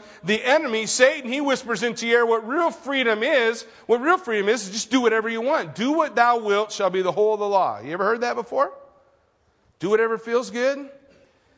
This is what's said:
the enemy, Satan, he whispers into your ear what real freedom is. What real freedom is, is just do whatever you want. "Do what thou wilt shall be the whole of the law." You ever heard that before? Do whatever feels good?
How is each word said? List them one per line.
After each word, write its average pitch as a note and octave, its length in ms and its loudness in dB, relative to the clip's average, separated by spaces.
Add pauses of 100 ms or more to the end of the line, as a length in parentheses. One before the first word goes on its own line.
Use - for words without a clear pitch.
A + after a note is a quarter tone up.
(220)
the G#3 200 0
enemy, B3 440 2
Satan, C4 440 0
he C#4 120 -2
whispers A#3 400 -2
into A#3 240 -4
your A#3 140 2
ear A#3 60 0
what A3+ 220 0
real E4 220 0
freedom B3 520 -2
is. A#3 440 0 (180)
What A#3 160 2
real E4 160 2
freedom G#3+ 320 -2
is, G#3+ 180 0
is F#3 40 -12
just G#3 200 -8
do B3+ 120 2
whatever A3+ 260 2
you A3+ 140 -4
want. A#3+ 320 -2
"Do B3 180 0
what D4+ 240 0
thou A#3+ 220 4
wilt G#3 340 0
shall G3 160 0
be F#3+ 140 0
the F3+ 100 0
whole G#3+ 220 2
of G#3 60 -2
the G#3 60 -2
law." E3 340 2
You B2+ 120 -10
ever F#3 120 -2
heard A3+ 180 0
that A#3+ 120 0
before? C4 380 -2 (1040)
Do F3+ 120 -4
whatever A3+ 260 2
feels A#3 340 -2
good? C4+ 380 -2 (680)